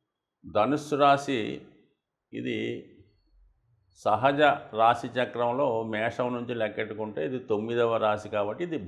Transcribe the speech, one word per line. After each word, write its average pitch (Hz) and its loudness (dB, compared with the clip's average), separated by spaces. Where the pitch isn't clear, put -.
ధనుస్సు 117 0
రాశి 139 4
ఇది 117 -6
సహజ 131 4
రాశి 117 4
చక్రంలో 123 0
మేషం 113 -2
నుంచి 120 -6
లెక్కెట్టుకుంటే 107 -4
ఇది 131 -4
తొమ్మిదవ 113 2
రాశి 107 0
కాబట్టి 107 -4
ఇది 165 -4